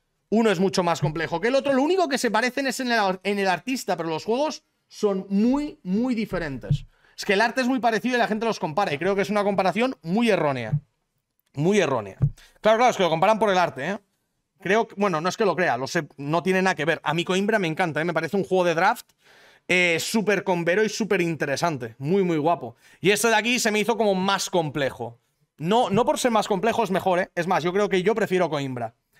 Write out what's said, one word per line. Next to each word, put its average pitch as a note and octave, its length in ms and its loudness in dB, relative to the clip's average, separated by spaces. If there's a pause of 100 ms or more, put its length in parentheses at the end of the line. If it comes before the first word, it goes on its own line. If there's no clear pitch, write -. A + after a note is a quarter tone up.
(300)
Uno A3 220 4
es E3+ 80 0
mucho F#3+ 240 0
más E3+ 160 0
complejo D#3+ 400 -2
que G3 80 0
el C4 80 2
otro. C4+ 160 0
Lo C4 100 2
único E4+ 260 2
que C4+ 80 -2
se A#3+ 140 0
parecen A#3+ 380 -2
es - 100 -4
en B3 140 -4
el A#3 80 2
ar-, F#3+ 240 0
en G3+ 160 -2
el G3 80 0
artista, F#3+ 480 -2
pero E3 120 -4
los D#3 160 -4
juegos C4 380 -2 (240)
son G3 420 -2
muy, B3 540 0
muy A3+ 320 -2
diferentes. D#3 720 -4 (300)
Es - 80 -10
que - 80 0
el F#3+ 80 2
arte A#3 200 0
es B3+ 60 0
muy B3+ 140 0
parecido A3+ 340 0
y A#3+ 40 2
la G#3 100 2
gente A3 180 -2
los G#3 140 -2
compara, E3+ 340 -2
y C#3 40 -2
creo F#3 180 -2
que G3 60 0
es F#3 80 -4
una G#3 120 0
comparación G3+ 600 0
muy G#3+ 280 0
errónea. C#3+ 480 0 (760)
Muy F3+ 260 2
errónea. A#2+ 380 -2 (420)
Claro, A3 180 6
claro, A#3+ 120 6
es - 60 0
que F#3+ 60 0
lo E3+ 80 2
comparan F#3 300 2
por G#3+ 100 2
el F#3 80 2
arte, D3 300 0
¿eh? G3+ 100 -4 (640)
Creo A3 260 0
que, - 100 -18
bueno, G3 240 0
no E3+ 80 -2
es F3 80 -4
que A3+ 80 0
lo F3+ 120 2
crea, D3+ 200 0
lo C3 120 -4
sé, D#3+ 180 -2 (120)
no D3+ 260 -2
tiene F#3 180 2
nada F#3 140 2
que D#3 80 -4
ver. D3+ 180 0
A D3+ 120 -2
mí E3+ 100 0
Coimbra G3+ 340 0
me F#3+ 80 -2
encanta, D#3 340 -2
¿eh? D#3 40 -2
Me F3 100 -2
parece D#3+ 220 -2
un G3 80 0
juego F#3 180 2
de F3 140 2
draft, G3 340 0 (560)
eh, F3 320 2
súper G3 460 0
convero F3 400 0
y G#3+ 40 0
súper G3+ 320 -2
interesante. C#3+ 760 -2
Muy, E3+ 240 0
muy E3+ 140 0
guapo. D#3 400 -2 (240)
Y F3 100 2
este G#3 160 2
de A3+ 80 2
aquí A3+ 240 2
se A3 140 0
me G#3+ 80 2
hizo G#3+ 160 0
como G#3 180 2
más F#3+ 360 -2
complejo. C3+ 680 -4 (400)
No, G3 320 2
no G#3 140 4
por D4 140 0
ser B3+ 120 2
más G#3+ 160 2
complejo A3 380 0
es F#3 80 -2
mejor, F3+ 260 0
¿eh? F#3+ 160 -2
Es E3+ 140 -4
más, E3 160 0
yo F3 80 -2
creo G3+ 160 0
que F3+ 160 0
yo G#3+ 100 2
prefiero F3+ 340 0
Coimbra. C3 460 -6 (260)